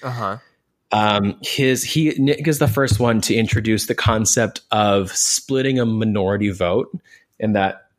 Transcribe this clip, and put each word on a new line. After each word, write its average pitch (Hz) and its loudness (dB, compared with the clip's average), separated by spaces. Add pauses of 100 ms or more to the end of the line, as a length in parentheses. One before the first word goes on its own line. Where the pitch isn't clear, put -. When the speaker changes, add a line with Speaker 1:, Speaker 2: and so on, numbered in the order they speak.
Speaker 1:
Uh-huh. 120 -8 (540)
Speaker 2:
Um, 104 2
his, 131 -2
he, 156 0
Nick 147 0
is 147 0
the 143 2
first 123 2
one 117 2
to - 0
introduce 110 0
the 120 -2
concept 113 0
of 101 2
splitting 131 -2
a 120 2
minority 104 0
vote, 92 -2 (420)
and 107 0
that, - -2 (160)